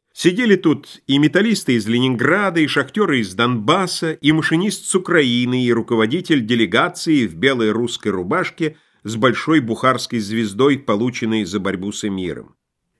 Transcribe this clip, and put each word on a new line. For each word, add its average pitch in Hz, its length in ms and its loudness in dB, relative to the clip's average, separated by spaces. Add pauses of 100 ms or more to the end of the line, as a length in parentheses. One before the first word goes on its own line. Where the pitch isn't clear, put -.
(140)
Сидели 196 420 2
тут - 520 0
и 139 100 2
металлисты 165 560 2
из 107 140 0
Ленинграда, 131 720 0
и 151 80 2
шахтёры 147 520 0
из 95 140 -4
Донбасса, 123 800 -2
и 147 180 2
машинист 165 540 0
с - 100 0
Украины, 127 680 2
и 120 80 4
руководитель 117 720 0
делегации 120 840 0
в 80 80 -10
белой 113 360 0
русской 117 380 -4
рубашке 147 680 -4 (260)
с 110 120 -8
большой 127 460 2
бухарской 117 580 -2
звездой, 110 600 0
полученной 110 680 -2
за 95 160 -4
борьбу 98 320 -6
с - 100 -10
эмиром. 90 520 -6 (440)